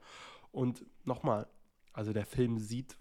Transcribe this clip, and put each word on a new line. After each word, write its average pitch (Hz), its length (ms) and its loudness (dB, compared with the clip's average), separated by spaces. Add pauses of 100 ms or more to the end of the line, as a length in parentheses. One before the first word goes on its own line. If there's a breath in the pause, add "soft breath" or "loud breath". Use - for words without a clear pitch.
(520 loud breath)
Und 123 320 0 (200)
nochmal, 120 440 2 (440)
also 107 200 -2
der 101 140 0
Film 120 340 2
sieht 117 400 -6